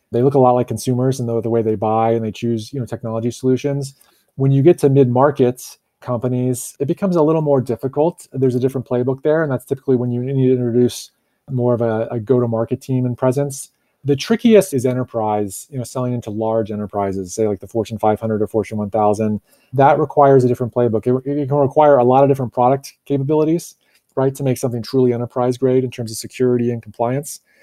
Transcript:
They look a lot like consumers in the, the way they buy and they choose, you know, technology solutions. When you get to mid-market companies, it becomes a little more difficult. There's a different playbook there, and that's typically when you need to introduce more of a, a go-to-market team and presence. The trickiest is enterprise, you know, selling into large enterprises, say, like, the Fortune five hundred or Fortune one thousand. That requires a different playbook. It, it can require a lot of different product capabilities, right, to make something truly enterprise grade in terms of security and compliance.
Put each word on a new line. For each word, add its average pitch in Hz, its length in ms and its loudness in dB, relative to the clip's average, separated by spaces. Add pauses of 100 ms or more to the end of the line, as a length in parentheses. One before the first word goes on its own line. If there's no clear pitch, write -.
They 117 140 0
look 135 100 4
a 143 60 4
lot 123 140 6
like 123 140 0
consumers 127 520 -2
in 120 80 -6
the, 117 120 -2
the 113 120 -4
way 117 100 2
they 110 140 0
buy 110 380 0
and 113 120 -2
they 107 60 -4
choose, 117 420 -6
you 139 60 -6
know, 120 80 -6
technology 113 420 -6
solutions. 135 640 -2 (440)
When 135 140 2
you 135 120 4
get 170 160 6
to 143 100 4
mid-market 131 880 2 (220)
companies, 123 800 -4
it 143 60 -2
becomes 175 300 -2
a 165 60 2
little 160 200 2
more 143 200 2
difficult. 139 720 -4
There's 131 240 0
a 127 40 0
different 131 280 -2
playbook 127 340 -2
there, 156 220 2
and 147 80 -4
that's 127 140 -6
typically 135 300 -2
when 123 160 0
you 120 100 -4
need 131 260 0
to 131 60 4
introduce 123 580 0 (400)
more 120 220 0
of 117 80 -2
a, 113 300 -2
a 123 80 -6
go-to-market 117 640 -2
team 127 240 -2
and 120 120 -4
presence. 135 540 -2 (320)
The 139 120 0
trickiest 220 580 2
is 123 120 -2
enterprise, 107 840 -2
you 143 80 -10
know, 123 60 -6
selling 123 300 -6
into 120 160 -8
large 110 420 -2
enterprises, 98 600 -4
say, 110 140 0
like, 104 120 -2
the 98 80 -18
Fortune 113 300 -4
five 107 220 0
hundred 110 220 -2
or 107 60 -2
Fortune 110 300 -4
one 104 120 -4
thousand. 107 520 0 (320)
That 139 260 4
requires 139 460 4
a - 20 2
different 120 260 -2
playbook. 117 340 0
It, 131 220 -2
it 143 200 -4
can 147 80 0
require 143 400 4
a 123 60 4
lot 127 200 6
of 139 60 4
different 135 240 -2
product 131 400 0 (120)
capabilities, 156 720 -2 (400)
right, 135 200 0
to 143 80 -8
make 127 140 0
something 120 240 -4
truly 127 320 2
enterprise 123 440 -2
grade 131 260 2
in 127 80 -6
terms 113 200 -10
of 110 60 -12
security 120 540 -2
and 117 100 -6
compliance. 120 600 -6 (220)